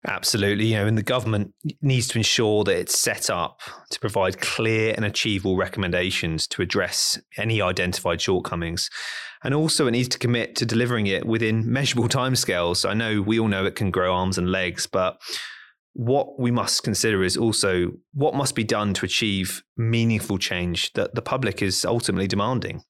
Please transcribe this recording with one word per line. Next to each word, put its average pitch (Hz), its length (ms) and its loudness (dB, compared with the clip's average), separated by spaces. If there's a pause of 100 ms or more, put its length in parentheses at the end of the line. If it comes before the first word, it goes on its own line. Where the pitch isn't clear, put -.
Absolutely. 101 600 0
You 110 100 2
know, 101 100 2
and 110 120 2
the 104 40 0
government 110 520 -2 (260)
needs 131 280 2
to - 100 -2
ensure 107 460 4
that 95 120 2
it's 90 220 -2
set - 320 0
up 87 300 -2 (300)
to - 80 -8
provide 98 420 0
clear 110 540 0
and 107 100 -2
achievable 101 520 0
recommendations 90 920 -2
to - 140 -4
address - 560 0 (200)
any 110 240 0
identified 90 580 0
shortcomings. 85 680 -2 (520)
And 131 120 -2
also 156 320 2
it 117 60 2
needs 120 160 2
to 127 100 -2
commit 120 380 0
to 123 100 -2
delivering 117 400 2
it 95 200 0
within 113 440 2
measurable 123 380 2
timescales. 98 800 2
I 98 60 0
know 110 280 2
we 110 160 2
all 110 100 2
know 95 160 2
it 92 120 -2
can 98 140 0
grow 92 240 2
arms 92 220 0
and 90 140 0
legs, 90 360 -2
but - 340 0 (720)
what 135 440 0
we 123 120 2
must 117 320 0
consider 107 400 2
is 92 140 0
also 95 560 2 (200)
what 147 220 0
must 139 200 0
be 117 100 0
done 104 300 0
to - 120 -2
achieve 98 560 -2 (140)
meaningful 113 640 2
change 87 560 -2
that - 200 -2
the - 80 -4
public 127 400 -2
is 95 220 0
ultimately 98 420 0
demanding. 98 640 -2